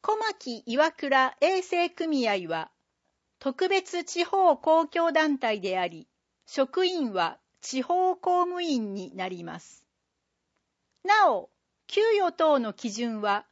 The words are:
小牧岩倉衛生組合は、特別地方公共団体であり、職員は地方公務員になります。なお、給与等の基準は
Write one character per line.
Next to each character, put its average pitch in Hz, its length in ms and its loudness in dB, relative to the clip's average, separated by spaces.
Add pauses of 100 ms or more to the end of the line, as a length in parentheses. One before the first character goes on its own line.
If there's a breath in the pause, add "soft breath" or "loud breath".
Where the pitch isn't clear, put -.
小 427 140 0
牧 415 500 -8
岩 294 260 0
倉 269 500 0
衛 370 200 2
生 349 280 -2
組 294 400 -2
合 190 200 -4
は、 160 220 -6 (680)
特 277 280 -2
別 370 360 -2
地 349 200 -4
方 359 320 4
公 320 300 2
共 330 260 0
団 302 260 2
体 214 220 -2
で 185 180 -4
あ 180 80 0
り、 170 220 -10 (380)
職 285 400 0
員 320 280 -2
は 170 240 -2 (220)
地 262 220 -6
方 370 340 2
公 359 280 0
務 359 180 -4
員 240 320 -2
に 185 220 -10
な 185 120 -6
り 175 160 -10
ま 165 160 -12
す。 - 240 -20 (1200)
な 392 280 4
お、 196 180 -4 (380)
給 - 140 0 (140)
与 370 160 2
等 302 280 4
の 220 120 -4
基 - 180 -8
準 220 320 -6
は 208 300 -2